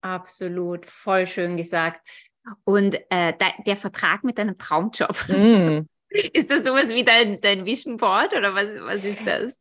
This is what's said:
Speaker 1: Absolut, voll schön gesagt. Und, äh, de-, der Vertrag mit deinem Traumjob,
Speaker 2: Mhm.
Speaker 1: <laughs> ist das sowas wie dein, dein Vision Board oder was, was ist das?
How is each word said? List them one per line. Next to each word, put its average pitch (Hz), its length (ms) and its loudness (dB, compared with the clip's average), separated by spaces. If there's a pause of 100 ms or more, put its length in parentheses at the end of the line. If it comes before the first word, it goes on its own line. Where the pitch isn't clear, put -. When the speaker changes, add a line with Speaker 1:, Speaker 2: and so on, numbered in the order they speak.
Speaker 1:
Absolut, 175 840 -8
voll 190 400 -2
schön 175 320 -4
gesagt. 165 500 -4 (560)
Und, 202 320 2 (140)
äh, 175 240 0
de-, 175 320 -2
der 202 120 0
Vertrag 190 460 -2
mit 247 140 -2
deinem 208 200 -4
Traumjob, - 600 -2 (100)
Speaker 2:
Mhm. 185 600 4 (220)
Speaker 1:
<laughs> - 240 -2
ist 320 180 2
das 285 120 2
sowas 262 260 2
wie 233 140 0
dein, 226 380 4
dein 196 240 0
Vision 240 320 -4
Board 233 360 0
oder 202 200 0
was, 202 140 -2 (140)
was 196 220 -6
ist 208 220 -8
das? - 360 -4